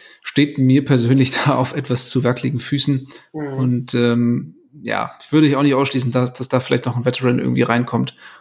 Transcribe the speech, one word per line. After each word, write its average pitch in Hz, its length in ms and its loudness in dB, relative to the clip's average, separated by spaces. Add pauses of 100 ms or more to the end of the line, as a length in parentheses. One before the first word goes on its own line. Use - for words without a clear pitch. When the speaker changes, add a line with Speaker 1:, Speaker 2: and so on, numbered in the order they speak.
(220)
Speaker 1:
steht 143 340 0
mir 131 300 4
persönlich 127 440 4
<laughs> - 140 -2
da 143 120 2
auf 131 200 -2
etwas 131 320 -2
zu 123 160 0
wackeligen 127 360 -2
Füßen. 135 480 -2 (260)
Speaker 2:
Mhm. 151 180 -8
Speaker 1:
Und, 123 400 -2
ähm, 120 640 0 (280)
ja, 107 280 -4 (180)
würde 156 180 4
ich 135 100 4
auch 139 60 0
nicht 143 120 4
ausschließen, 131 380 0
dass, 127 200 0
dass - 160 -10
da 127 120 0
vielleicht 123 260 -2
noch 120 100 -4
ein 120 80 -4
Veteran 127 340 0
irgendwie 127 220 0
reinkommt. 120 560 0 (240)